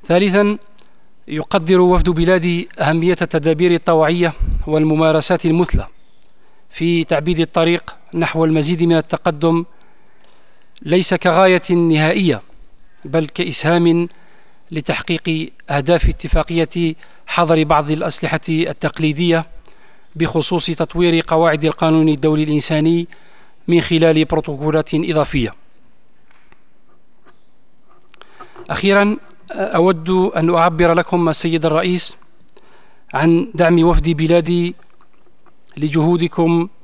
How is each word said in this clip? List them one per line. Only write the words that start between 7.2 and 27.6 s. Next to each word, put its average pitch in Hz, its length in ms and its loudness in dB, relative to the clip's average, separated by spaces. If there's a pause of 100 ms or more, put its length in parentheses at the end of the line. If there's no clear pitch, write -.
الطريق 170 560 0 (180)
نحو 160 300 0
المزيد 160 380 0
من 170 140 4
التقدم، 165 680 -2 (1160)
ليس 180 320 0
كغاية 180 560 4
نهائية، 165 720 2 (600)
بل 156 220 -2
كإسهام 170 840 0 (600)
لتحقيق 160 840 -6 (180)
أهداف 147 380 2
اتفاقية 165 840 -2 (320)
حظر 160 380 2
بعض 151 260 0
الأسلحة 160 580 -4
التقليدية 160 1000 -2 (680)
بخصوص 160 500 -2
تطوير 165 600 0
قواعد 160 380 0
القانون 160 440 2
الدولي 151 340 0
الإنساني 156 680 0 (600)
من 170 120 4
خلال 160 440 2
بروتوكولات 151 680 -4
إضافية. 151 600 -2 (3250)